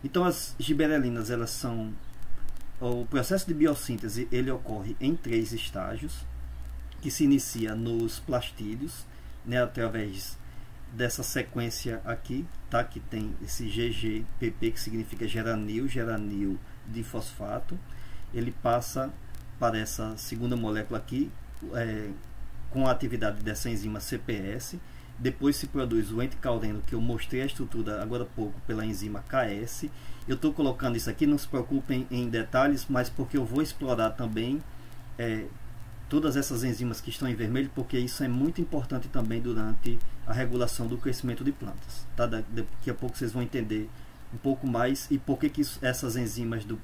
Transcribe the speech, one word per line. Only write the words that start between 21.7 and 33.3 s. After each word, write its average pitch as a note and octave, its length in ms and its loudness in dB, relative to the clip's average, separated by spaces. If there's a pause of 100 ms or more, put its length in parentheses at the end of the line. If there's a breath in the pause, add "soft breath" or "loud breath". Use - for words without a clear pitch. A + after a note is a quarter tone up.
é, G#2+ 360 -2 (600)
com C3 180 4
a B2+ 40 8
atividade G#2+ 500 2
dessa G#2+ 280 0
enzima G#2+ 320 -2
C - 160 -4
P - 160 -2
S. G#2+ 460 -4 (380 loud breath)
Depois C#3 380 2
se - 120 -4
produz A2+ 440 0
o A2+ 100 0
enticaureno, A2 640 0
que - 80 4
eu A2+ 80 2
mostrei A#2+ 400 2
a C3+ 40 0
estrutura G#2 560 0
agora A#2+ 220 -2
há - 20 -2
pouco G#2 360 -4
pela A2 240 0
enzima G#2 420 -2
K C3 180 2
S. G#2+ 460 -4 (360 loud breath)
Eu C3 100 0
tô D3+ 160 2
colocando C3 420 2
isso - 140 0
aqui, - 160 2
não D3 120 6
se - 100 -2
preocupem C3 640 0
em B2 200 0
detalhes, B2+ 600 2
mas B2+ 200 2
porque - 280 -2